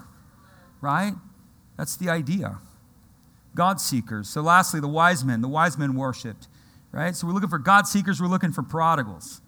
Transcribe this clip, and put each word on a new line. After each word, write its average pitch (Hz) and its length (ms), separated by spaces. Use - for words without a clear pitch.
right? 175 320
That's - 180
the 180 140
idea. 151 480
God 180 260
seekers. 110 480
So 151 140
lastly, 170 380
the 143 80
wise 160 360
men. 120 160
The 127 80
wise 156 300
men 139 160
worshipped, 127 540
right? 170 240
So 170 100
we're 175 60
looking 196 160
for 160 100
God 190 280
seekers. 185 340
We're 180 60
looking 180 260
for - 100
prodigals. 147 840